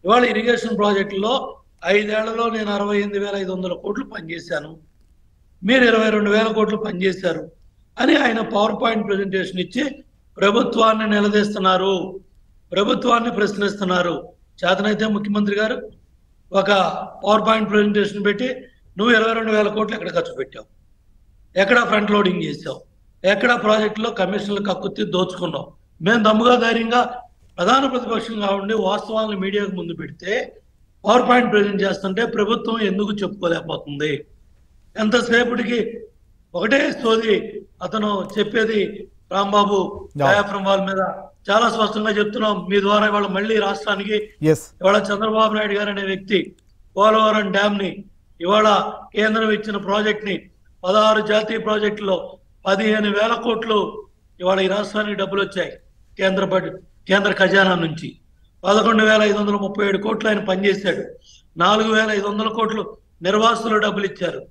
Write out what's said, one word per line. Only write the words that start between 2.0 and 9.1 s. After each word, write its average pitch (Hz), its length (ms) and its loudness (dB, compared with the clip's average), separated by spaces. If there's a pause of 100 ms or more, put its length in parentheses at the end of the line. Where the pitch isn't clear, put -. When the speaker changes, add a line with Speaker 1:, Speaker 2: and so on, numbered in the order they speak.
Speaker 1:
నేను 214 200 -4
అరవై 202 260 0
ఎనిమిది 202 220 -4
వేల 202 180 -6
ఐదు 185 120 -6
వందల 180 280 -6
కోట్లు 214 220 -6 (100)
పనిచేశాను, 165 560 -10 (960)
మీరు 254 220 6
ఇరవై 220 260 4
రెండు 202 180 2
వేల 220 220 4
కోట్లు 208 300 0
పనిచేశారు 180 560 -2 (580)
అని 277 140 6 (100)
ఆయన 226 160 0 (140)
పవర్ 208 280 2
పాయింట్ 220 260 0
ప్రజెంటేషన్ 190 560 -2